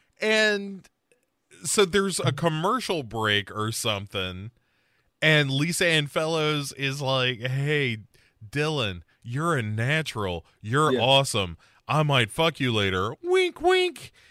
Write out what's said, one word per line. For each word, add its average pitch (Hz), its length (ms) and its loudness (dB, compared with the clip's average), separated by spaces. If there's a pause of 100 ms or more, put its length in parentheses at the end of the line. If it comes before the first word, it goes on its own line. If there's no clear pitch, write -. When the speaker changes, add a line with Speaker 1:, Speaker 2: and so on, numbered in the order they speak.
(200)
Speaker 1:
And 208 680 0 (760)
so 202 220 4
there's 196 340 0
a 160 120 0
commercial 165 720 -2
break 104 480 0
or 107 220 -4
something, 98 800 -4 (720)
and 151 280 4
Lisa 165 360 0
Ann 156 200 2
Fellows 151 680 -2
is 139 280 -4
like, 127 400 0
"Hey, 135 580 -2 (480)
Dylan, 135 540 -2 (220)
you're 147 340 -2
a 123 60 0
natural. 107 840 -2 (160)
You're 135 320 2
Speaker 2:
Yeah. 123 80 2
Speaker 1:
awesome. 117 560 4 (320)
I 147 140 2
might 135 280 2
fuck 165 300 0
you 123 140 0
later. 101 480 0
Wink, 359 400 0
wink." 359 500 0 (180)